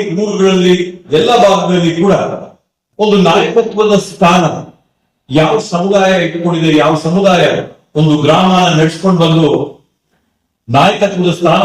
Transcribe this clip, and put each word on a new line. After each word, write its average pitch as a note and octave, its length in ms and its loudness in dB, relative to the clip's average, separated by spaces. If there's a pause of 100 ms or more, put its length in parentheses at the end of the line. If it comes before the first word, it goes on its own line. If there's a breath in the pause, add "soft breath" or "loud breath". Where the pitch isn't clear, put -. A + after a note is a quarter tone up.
(140)
ಊರುಗಳಲ್ಲಿ, F#3 600 0 (360)
ಎಲ್ಲ D#3+ 260 0
ಭಾಗಗಳಲ್ಲಿ F3 580 2
ಕೂಡ F#3 180 0 (880)
ಒಂದು G#3 220 0
ನಾಯಕತ್ವದ G3+ 800 0
ಸ್ಥಾನ F3+ 440 0 (840)
ಯಾವ D3+ 300 0
ಸಮುದಾಯ F#3+ 680 0
ಇಟ್ಕೊಂಡಿದೆ, E3 520 -2
ಯಾವ D3+ 180 2
ಸಮುದಾಯ D#3+ 500 0 (500)
ಒಂದು D3+ 220 2
ಗ್ರಾಮನ F3+ 420 2 (140)
ನಡೆಸ್ಕೊಂಡು D#3+ 480 0
ಬಂದು D#3+ 260 2 (1200)
ನಾಯಕತ್ವದ F3+ 640 0
ಸ್ಥಾನ F3 340 0